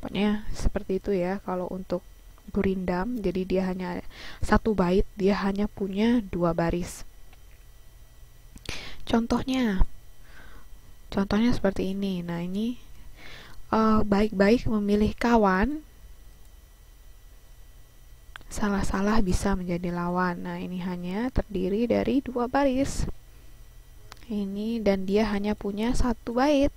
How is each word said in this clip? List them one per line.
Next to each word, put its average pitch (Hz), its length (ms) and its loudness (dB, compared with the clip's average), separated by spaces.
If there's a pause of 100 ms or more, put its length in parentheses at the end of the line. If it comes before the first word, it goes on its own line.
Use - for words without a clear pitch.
Pokoknya 208 560 0
seperti - 400 0
itu 196 160 -2
ya 185 320 -2
kalau 180 240 -4
untuk 185 320 -6 (480)
gurindam. 190 720 -2
Jadi 185 240 -2
dia 185 240 0
hanya 185 320 -6 (400)
satu 214 320 4
bait, 190 400 4
dia 202 320 2
hanya 202 240 0
punya 208 560 0
dua 175 320 0
baris. 170 480 -2 (2000)
Contohnya, 233 800 2 (1300)
contohnya 208 400 4
seperti 190 400 2
ini. 196 320 -2
Nah, 170 160 -4
ini, 208 380 -4 (920)
eh, 220 320 4
baik-baik 208 720 4
memilih 208 480 2
kawan, 233 680 4 (2750)
salah-salah 202 720 2
bisa 190 380 4
menjadi 175 340 -4
lawan. 175 540 -2
Nah, 175 160 -6
ini 180 180 -8
hanya 180 540 -4
terdiri 196 560 0
dari 226 340 2
dua 240 240 -4
baris. 269 560 2 (1300)
Ini, 208 500 -4
dan 196 240 2
dia 208 240 4
hanya 208 240 0
punya 208 400 -2
satu 262 460 2
bait. 285 380 4